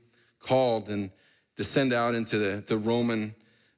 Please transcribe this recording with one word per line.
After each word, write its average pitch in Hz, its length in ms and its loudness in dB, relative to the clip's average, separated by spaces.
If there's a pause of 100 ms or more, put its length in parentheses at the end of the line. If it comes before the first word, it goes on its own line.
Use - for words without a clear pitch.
(380)
called 117 520 2
and 101 200 -4 (460)
to 104 80 -6
send 131 300 2
out 120 200 0
into 113 240 -2
the, 104 280 -2
the 113 100 0
Roman 113 580 0 (440)